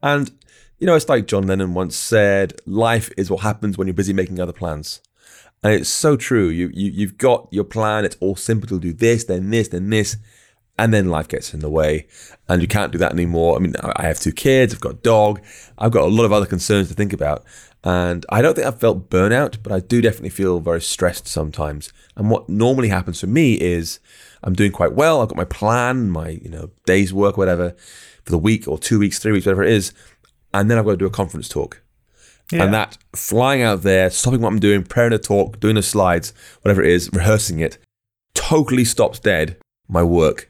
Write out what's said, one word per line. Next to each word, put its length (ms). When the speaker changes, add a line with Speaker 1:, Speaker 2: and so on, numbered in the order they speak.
Speaker 1:
And, 280
you 80
know, 80
it's 140
like 180
John 200
Lennon 280
once 220
said, 580
"Life 500
is 140
what 120
happens 360
when 80
you're 80
busy 180
making 280
other 120
plans." 480
And 120
it's 140
so 280
true. 320
You, 260
you, 160
you've 280
got 340
your 120
plan. 400
It's 160
all 140
simple 340
to 120
do 120
this, 320
then 260
this, 180
then 220
this. 260
And 140
then 180
life 180
gets 260
in 60
the 100
way 360
and 140
you 40
can't 240
do 80
that 140
anymore. 420
I 60
mean, 200
I, 160
I 100
have 120
two 140
kids, 420
I've 60
got 140
a 80
dog, 380
I've 140
got 120
a 60
lot 140
of 80
other 140
concerns 420
to 60
think 180
about. 320
And 460
I 100
don't 140
think 120
I've 140
felt 300
burnout, 520
but 80
I 100
do 200
definitely 300
feel 300
very 200
stressed 480
sometimes. 640
And 140
what 180
normally 400
happens 320
for 60
me 340
is 400
I'm 120
doing 180
quite 220
well. 260
I've 80
got 80
my 80
plan, 680
my, 200
you 180
know, 220
day's 260
work, 240
whatever, 400
for 60
the 80
week 280
or 120
two 200
weeks, 200
three 140
weeks, 140
whatever 160
it 100
is. 200
And 160
then 80
I've 80
got 60
to 40
do 100
a 40
conference 400
talk. 320
Speaker 2:
Yeah. 140
Speaker 1:
And 100
that 220
flying 480
out 200
there, 280
stopping 300
what 120
I'm 60
doing, 260
preparing 280
a 60
talk, 420
doing 140
the 80
slides, 500
whatever 200
it 80
is, 220
rehearsing 480
it, 160
totally 520
stops 320
dead 400
my 160
work. 480